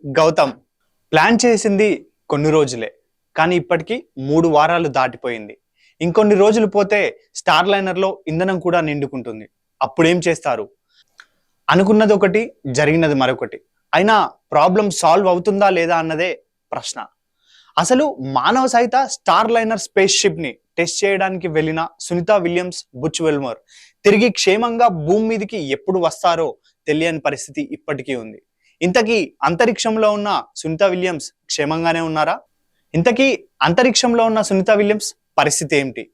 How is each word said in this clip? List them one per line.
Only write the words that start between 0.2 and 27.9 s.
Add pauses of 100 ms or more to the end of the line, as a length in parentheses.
ప్లాన్
చేసింది (420)
కొన్ని
రోజులే, (460)
కానీ
ఇప్పటికీ (240)
మూడు
వారాలు
దాటిపోయింది. (460)
ఇంకొన్ని
రోజులు
పోతే (360)
స్టార్
లైనర్‌లో (180)
ఇంధనం
కూడా
నిండుకుంటుంది. (360)
అప్పుడేం
చేస్తారు? (1000)
అనుకున్నది
ఒకటి, (280)
జరిగినది
మరొకటి. (340)
అయినా (360)
ప్రాబ్లం
సాల్వ్
అవుతుందా
లేదా
అన్నదే (400)
ప్రశ్న. (800)
అసలు (240)
మానవ
సహిత (120)
స్టార్
లైనర్
స్పేస్
షిప్
ని (200)
టెస్ట్
చేయడానికి
వెళ్ళిన (180)
సునీత
విలియమ్స్, (140)
బుచ్
విల్మోర్ (460)
తిరిగి
క్షేమంగా (100)
భూమి
మీదకి (100)
ఎప్పుడు
వస్తారో (380)
తెలియని
పరిస్థితి (100)
ఇప్పటికీ